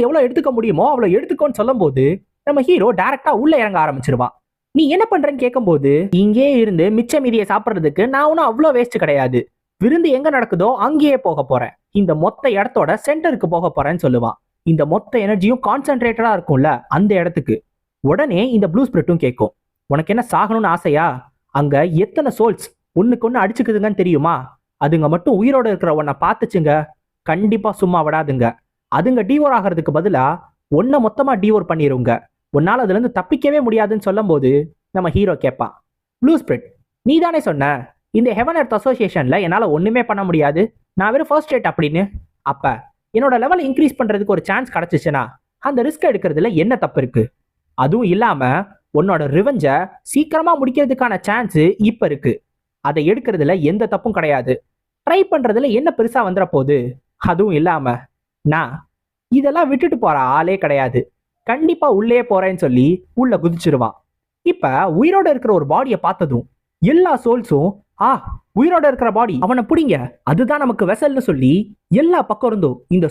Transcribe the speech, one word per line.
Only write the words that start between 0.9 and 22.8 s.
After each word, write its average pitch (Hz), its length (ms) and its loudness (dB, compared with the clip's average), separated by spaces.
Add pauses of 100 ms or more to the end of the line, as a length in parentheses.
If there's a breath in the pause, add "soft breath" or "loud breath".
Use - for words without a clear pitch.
எடுத்துக்கோன்னு" 285 440 -2
சொல்லும்போது 175 440 0 (440)
நம்ம 285 140 0
ஹீரோ 285 320 2
டைரக்டா 262 380 -2 (100)
உள்ள 311 140 4
இறங்க 208 240 0
ஆரம்பிச்சிருவான். 135 540 -2 (400)
"நீ 311 140 2
என்ன 370 220 2
பண்றேன்னு?" 294 340 -2
கேட்கும்போது, 175 480 0 (180)
"இங்கே 208 420 4
இருந்து 208 380 2
மிச்ச 233 300 0
மீதியை 226 280 0
சாப்பிடுறதுக்கு 196 600 0
நான் 277 220 0
ஒன்னும் 320 180 0
அவ்வளோ 269 280 0
வேஸ்ட் 240 220 -2
கிடையாது. 131 420 0 (400)
விருந்து 320 300 2
எங்க 277 200 0
நடக்குதோ 220 440 0
அங்கேயே 277 440 2
போக 151 260 -2
போறேன். 123 300 -2 (160)
இந்த 185 240 0
மொத்த 190 360 -2
இடத்தோட 202 460 0 (100)
சென்டருக்கு 311 400 -2
போக 170 240 -2
போறேன்னு" 156 340 -4
சொல்லுவான். 120 320 0 (260)
இந்த 151 240 2
மொத்த 214 320 -2
எனர்ஜியும் 214 500 0
கான்சென்ட்ரேட்டடா 233 680 -2
இருக்கும்ல 143 520 0
அந்த 202 260 2
இடத்துக்கு. 170 420 -2 (480)
உடனே 196 460 2
இந்த 202 180 2
ப்ளூ 220 160 0
ஸ்பிரிட்டும் 170 400 0
கேட்கும், 123 280 -2 (380)
"உனக்கு 156 240 0
என்ன 240 180 -2
சாகணும்னு 196 420 0
ஆசையா? 165 320 0 (400)
அங்க 143 380 0
எத்தனை 190 540 -2
சோல்ஸ் 220 300 0 (320)